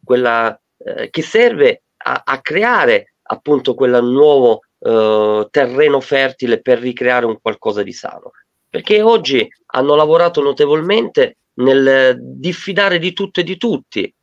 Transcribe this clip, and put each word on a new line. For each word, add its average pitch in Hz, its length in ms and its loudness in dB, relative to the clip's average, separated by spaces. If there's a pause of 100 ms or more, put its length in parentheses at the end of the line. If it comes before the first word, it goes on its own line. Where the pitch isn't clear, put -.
Quella 117 560 0 (260)
eh, - 260 -10
che 160 120 -8
serve 220 600 0 (140)
a, 131 280 -6
a 135 160 -4
creare 170 840 -2
appunto 131 520 -2
quel 123 300 2
nuovo, 131 560 4 (180)
eh, 107 720 0
terreno 139 500 0
fertile 131 600 -2
per 127 180 2
ricreare 123 480 -2
un 110 140 -4
qualcosa 104 420 -6
di 101 100 -8
sano. - 400 -16 (360)
Perché 208 340 0
oggi 160 460 2 (180)
hanno 139 280 0
lavorato 160 480 2
notevolmente 151 960 0 (160)
nel 135 680 2
diffidare 170 760 -4
di 180 140 -4
tutto 190 280 -6
e 170 40 -2
di 180 120 -8
tutti 170 560 -6 (100)